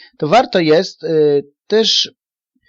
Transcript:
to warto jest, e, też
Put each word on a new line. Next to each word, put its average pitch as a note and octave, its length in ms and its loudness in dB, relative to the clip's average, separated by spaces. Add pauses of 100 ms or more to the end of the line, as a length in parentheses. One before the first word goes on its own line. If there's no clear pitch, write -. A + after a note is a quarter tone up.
(180)
to D#3 100 -4
warto G#3+ 320 0
jest, E3 440 0
e, D3+ 380 0 (260)
też - 480 -2 (540)